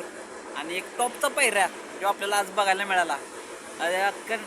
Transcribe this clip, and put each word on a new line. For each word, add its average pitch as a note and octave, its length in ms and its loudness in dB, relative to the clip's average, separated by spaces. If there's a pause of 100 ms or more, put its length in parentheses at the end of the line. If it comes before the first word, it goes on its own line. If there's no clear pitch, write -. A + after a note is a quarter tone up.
(560)
आणि D#3+ 200 -6
एक F3 220 -8
टॉपचा A#3+ 300 0
पायरा G3+ 400 4 (340)
जो F#3+ 60 2
आपल्याला G3+ 280 0
आज G3 140 2
बघायला G3 360 4
मिळाला. F3 320 4 (640)
अरे, E3+ 160 0
अखंड, G3+ 520 0